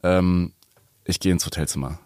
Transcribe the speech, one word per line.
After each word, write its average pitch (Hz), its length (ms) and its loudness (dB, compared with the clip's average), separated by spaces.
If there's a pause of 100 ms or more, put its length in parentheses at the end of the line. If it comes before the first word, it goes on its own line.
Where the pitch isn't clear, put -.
ähm, 90 480 2 (540)
ich - 160 -4
geh 95 100 2
ins 85 140 2
Hotelzimmer. 71 600 -6